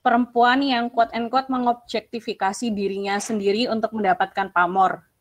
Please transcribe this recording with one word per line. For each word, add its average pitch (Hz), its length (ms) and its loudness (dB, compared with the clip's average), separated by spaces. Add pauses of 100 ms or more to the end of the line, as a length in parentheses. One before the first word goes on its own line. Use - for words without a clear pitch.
perempuan 240 640 4
yang 240 240 0
quote 233 240 0
and 226 160 -4
quote 262 160 0
mengobjektifikasi 240 1300 -4
dirinya 196 480 -4
sendiri 214 480 -2
untuk 220 240 -2
mendapatkan 190 560 0
pamor. 180 560 0 (160)